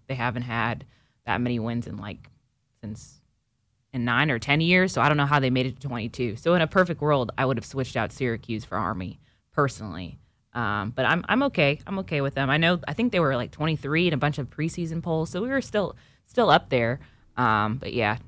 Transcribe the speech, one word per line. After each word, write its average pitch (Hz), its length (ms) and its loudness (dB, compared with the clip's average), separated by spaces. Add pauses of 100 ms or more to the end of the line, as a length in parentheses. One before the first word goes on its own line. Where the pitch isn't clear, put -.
they 131 80 -6
haven't 123 300 -2
had 117 420 -4 (400)
that 110 160 -2
many 120 160 -2
wins 117 300 -4
in, 101 100 -10
like, 104 320 -12 (500)
since - 400 -14 (720)
in 120 140 -4
nine 123 240 4
or 123 80 2
ten 143 240 2
years, 185 300 4
so 135 100 0
I 127 60 6
don't 147 100 4
know 143 80 4
how 143 140 4
they 131 100 2
made 127 160 2
it 131 160 -6
to 147 60 -8
twenty-two. 117 480 -4
So 165 180 2
in 180 80 4
a 156 60 2
perfect 175 340 2
world, 143 380 2
I 135 80 2
would 127 100 0
have 113 80 -8
switched 131 320 -6
out 107 140 -2
Syracuse 113 540 -4
for - 120 -8
Army, 92 420 -4 (320)
personally. 104 680 -4 (340)
Um, 104 380 -2
but 127 160 0
I'm, 160 200 2
I'm 226 140 2
okay. 156 460 2
I'm 196 120 -6
okay 165 220 -2
with 139 140 -2
them. 135 160 0
I 147 60 4
know, 170 300 4
I - 60 -6
think 226 180 0
they 185 80 2
were, 139 160 2
like, 120 140 -2
twenty-three 156 580 0
in 160 60 2
a 143 40 -2
bunch 147 200 0
of 135 140 -6
preseason 165 500 -4
polls, 160 300 -2
so 180 100 -4
we 233 80 -4
were 269 120 0
still, 208 340 -2 (320)
still 214 240 4
up 160 180 4
there. 123 300 0 (360)
Um, 110 420 4
but - 160 -8
yeah, 107 340 0